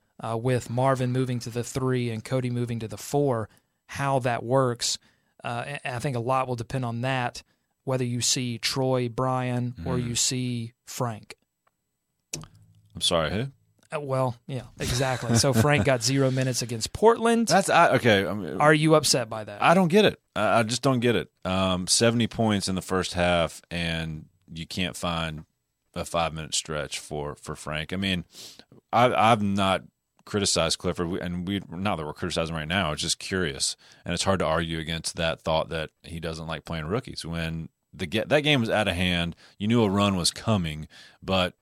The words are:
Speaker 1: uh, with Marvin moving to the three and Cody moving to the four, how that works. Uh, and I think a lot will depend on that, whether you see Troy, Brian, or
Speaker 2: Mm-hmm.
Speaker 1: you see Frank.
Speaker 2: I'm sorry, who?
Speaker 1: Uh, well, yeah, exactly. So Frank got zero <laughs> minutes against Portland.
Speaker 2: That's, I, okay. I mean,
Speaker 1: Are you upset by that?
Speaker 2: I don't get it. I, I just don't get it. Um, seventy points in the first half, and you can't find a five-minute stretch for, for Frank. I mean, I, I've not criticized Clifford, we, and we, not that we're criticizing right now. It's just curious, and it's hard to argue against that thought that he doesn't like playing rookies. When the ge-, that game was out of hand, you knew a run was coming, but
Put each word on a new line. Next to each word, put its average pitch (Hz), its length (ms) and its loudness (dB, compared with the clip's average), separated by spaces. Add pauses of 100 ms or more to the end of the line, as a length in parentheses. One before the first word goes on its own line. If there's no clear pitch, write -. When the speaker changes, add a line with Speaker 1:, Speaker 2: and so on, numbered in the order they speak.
(220)
Speaker 1:
uh, 113 140 -4
with 120 340 0
Marvin 127 400 2
moving 127 300 0
to 117 100 -10
the 117 140 -4
three 127 460 -2
and 110 140 -6
Cody 127 260 -2
moving 120 300 -4
to 110 80 -8
the 104 100 -12
four, 131 500 0 (380)
how 139 340 -2
that 120 240 -2
works. 123 540 0 (440)
Uh, 123 400 -6
and 127 140 -6
I - 20 -4
think 131 180 -2
a 117 40 -4
lot 131 260 0
will 127 100 -4
depend 127 280 -4
on 117 160 -4
that, 127 420 -2 (420)
whether 131 200 0
you 120 160 -2
see 120 380 -2
Troy, 131 500 0
Brian, 123 640 -2 (120)
or 127 100 -2
Speaker 2:
Mm-hmm. 120 140 -2
Speaker 1:
you 120 40 -4
see 123 580 -2 (140)
Frank. - 480 -6 (1600)
Speaker 2:
I'm 90 60 -12
sorry, 82 300 0
who? 107 160 -2 (460)
Speaker 1:
Uh, 156 80 -6
well, 131 360 -2 (100)
yeah, 131 160 -8 (160)
exactly. 123 580 0
So 135 160 4
Frank 147 320 4
got 127 180 2
zero 131 280 2
<laughs> - 20 0
minutes 131 300 -2
against 117 300 -6
Portland. 226 560 4
Speaker 2:
That's, 185 220 4
I, 165 260 6
okay. 101 300 6
I 85 80 -2
mean, 92 260 -4
Speaker 1:
Are 151 140 8
you 156 200 4
upset 135 340 2
by 110 160 -8
that? 104 180 -8
Speaker 2:
I 156 120 8
don't 185 140 6
get 202 160 6
it. - 160 2 (160)
I, 104 240 4
I - 20 4
just 113 200 -2
don't 131 180 2
get 117 160 4
it. 80 140 -2 (140)
Um, 92 420 0
seventy 117 400 4
points 107 420 0
in 92 80 -2
the 87 60 -4
first 92 320 -2
half, 87 560 2
and 82 560 -4 (260)
you 82 140 -10
can't 90 300 -4
find 82 480 -4 (500)
a 85 100 -6
five-minute 80 500 -4
stretch 76 460 -6
for, 73 340 -8
for 76 220 -12
Frank. 76 360 -8
I 92 40 -4
mean, 95 280 -2 (680)
I, 117 200 4
I've 107 300 4
not 98 400 0 (420)
criticized 87 540 0
Clifford, 87 300 -4
we, 92 120 -4
and 87 280 -6
we, 98 200 -2
not 95 280 -4
that 78 100 -6
we're 76 60 -8
criticizing 82 420 -4
right 78 140 -6
now. 85 240 0
It's 76 100 -6
just 82 160 -4
curious, 80 560 -4 (300)
and 87 100 -4
it's 85 80 -2
hard 98 160 2
to 85 80 0
argue 82 320 0
against 80 380 -6
that 82 260 -2
thought 80 280 0
that 80 200 -6 (140)
he 82 160 -12
doesn't 80 260 -8
like 80 180 -8
playing 82 220 -8
rookies. - 380 -6
When 82 460 -6 (220)
the 92 140 -8
ge-, 101 220 -2
that 143 140 4
game 143 180 4
was 113 100 0
out 101 160 2
of 92 80 0
hand, 87 400 0 (240)
you 101 80 -6
knew 117 160 4
a 101 80 4
run 101 240 4
was 85 160 0
coming, 80 560 -2 (340)
but 92 400 0